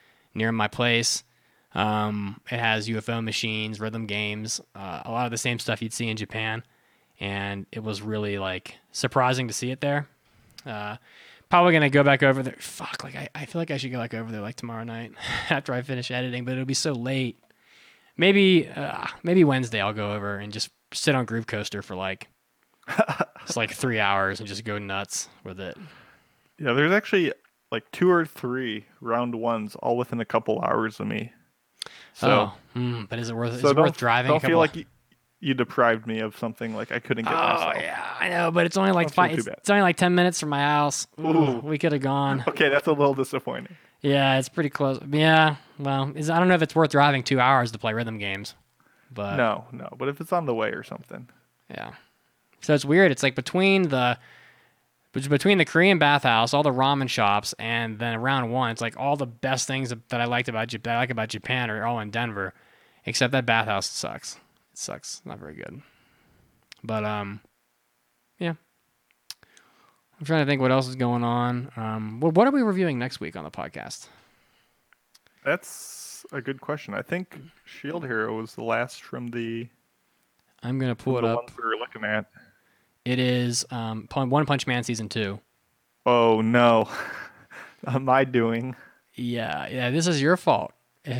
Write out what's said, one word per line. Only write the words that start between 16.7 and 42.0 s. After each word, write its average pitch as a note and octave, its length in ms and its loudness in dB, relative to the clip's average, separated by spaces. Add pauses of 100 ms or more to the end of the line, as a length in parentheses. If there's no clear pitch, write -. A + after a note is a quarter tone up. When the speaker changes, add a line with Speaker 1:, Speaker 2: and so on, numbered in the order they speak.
Speaker 1:
so D3+ 180 -2
late. B2+ 460 -4 (760)
Maybe, F#3+ 520 6
uh, - 380 -8 (160)
maybe F3 220 8
Wednesday B2 360 4
I'll G#2 120 2
go G#2 200 -2
over G2+ 260 -4
and G#2 140 -10
just - 180 -6 (220)
sit - 220 2
on B2+ 120 2
Groove A2+ 200 -4
Coaster G#2 360 -6
for, G2 140 -12
like, F#2+ 320 -8 (600)
Speaker 2:
<laughs> - 100 -2 (440)
Speaker 1:
it's, - 140 -10
like, A2+ 160 -2
three A#2 280 -2
hours G2 400 2
and G#2 80 -12
just G2+ 160 -10
go G#2 140 -6
nuts G2 500 -8 (160)
with F#2+ 160 -12
it. F#2 160 -10 (800)
Speaker 2:
Yeah, C3 140 0
there's C#3+ 200 4
actually, G3 400 2 (380)
like, - 220 -6
two F3+ 180 4
or E3+ 160 4
three B2 600 -6 (140)
round A#2 340 -2
ones A2+ 420 -4
all A#2+ 200 0
within B2 240 -2
a A2 40 -4
couple A2+ 380 0
hours A2 380 0
of G#2 60 -6
me. A2 260 -6 (840)
So, - 140 0
Speaker 1:
Oh, G#2 280 2 (180)
hmm, A#2+ 300 -4
but A#2 140 -8
is A#2 120 -6
it A2+ 60 -8
worth, A#2 240 -4
Speaker 2:
so C#3+ 80 4
Speaker 1:
is - 40 6
it - 20 2
Speaker 2:
don't, D#3 100 6
Speaker 1:
worth - 120 2
driving B2 340 2
a - 40 4
Speaker 2:
don't D#3+ 60 2
feel D3+ 100 0
Speaker 1:
couple E3+ 80 6
Speaker 2:
like D#3+ 180 2
you, D#3 80 -10 (560)
you C3+ 140 0
deprived A#2 520 2
me A2 140 -4
of A2 160 -6
something, A2+ 380 -6
like, G#2+ 160 -8
I A#2+ 80 -4
couldn't A#2 280 -2
get - 80 0
Speaker 1:
Oh, - 20 0
Speaker 2:
myself. E3 440 0
Speaker 1:
yeah, - 380 -8
I F3+ 100 -2
know, F3 220 0
but E3+ 160 4
it's E3+ 100 -4
only, F#3+ 160 4
like, E3+ 160 4
Speaker 2:
Don't - 60 -8
feel F3+ 100 6
Speaker 1:
fi-, E3 40 4
Speaker 2:
too D#3+ 80 -2
Speaker 1:
it's, A#2 100 -2
Speaker 2:
bad. - 120 -8
Speaker 1:
it's - 120 -2
only, G3+ 120 6
like, F3 140 4
ten F3+ 180 4
minutes F3+ 260 4
from D3+ 80 -4
my C#3+ 120 0
house. D3 460 2 (140)
Ooh, - 80 -4
Speaker 2:
Ooh. D3 320 4
Speaker 1:
we D3 180 -2
coulda D3+ 200 2
gone. C#3 460 0